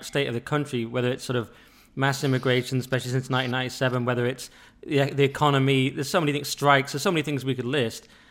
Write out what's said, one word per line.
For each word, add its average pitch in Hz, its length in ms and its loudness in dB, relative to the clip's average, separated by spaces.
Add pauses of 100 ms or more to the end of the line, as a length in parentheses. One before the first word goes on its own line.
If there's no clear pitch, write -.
state 143 220 -2
of 123 80 -4
the 120 80 -4
country, 139 420 -2
whether 123 260 0
it's - 140 -6
sort 127 120 -2
of 113 140 -2 (440)
mass 135 280 0
immigration, 127 560 2
especially 123 340 -2
since 131 180 -2
nineteen 127 220 0
ninety-seven, 127 520 -2
whether 120 220 0
it's 131 240 -6 (320)
the, 139 240 2
the 139 180 2
economy, 135 640 4
there's 139 220 -6
so 185 100 2
many 147 120 2
things, 139 160 -4
strikes, 139 440 4
there's 139 100 -4
so 196 100 2
many 156 100 0
things 139 240 -4
we 135 80 0
could 123 100 -4
list. 123 440 -2 (220)